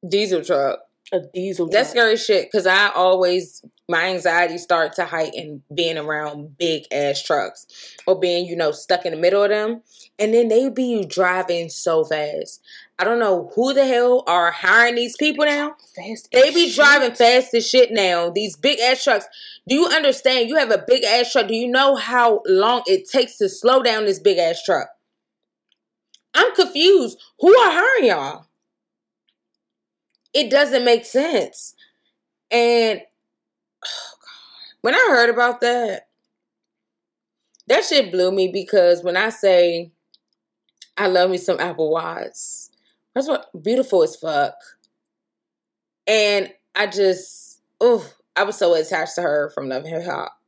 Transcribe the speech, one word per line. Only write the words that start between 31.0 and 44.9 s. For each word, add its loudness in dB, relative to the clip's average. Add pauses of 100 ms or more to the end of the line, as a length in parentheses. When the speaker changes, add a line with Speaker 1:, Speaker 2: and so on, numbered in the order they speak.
Speaker 1:
sense. -4 (760)
And, 2 (840)
oh -14
God, -20
when 0
I 4
heard 4
about 0
that, -4 (1600)
that 2
shit 0
blew 0
me, 0
because 0
when -2
I -2
say 0 (1040)
I -2
love 2
me -4
some -4
Apple -4
Watts, -8 (460)
that's -2
what, -6 (140)
beautiful 0
as -4
fuck. -4 (1500)